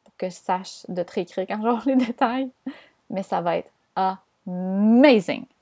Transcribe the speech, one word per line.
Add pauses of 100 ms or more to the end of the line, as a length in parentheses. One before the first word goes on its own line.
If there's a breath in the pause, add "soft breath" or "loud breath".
pour
que
je
sache
de
te
réécrire
quand
j'aurai
les
détails. (600 loud breath)
Mais
ça
va
être (260)
amazing, (160)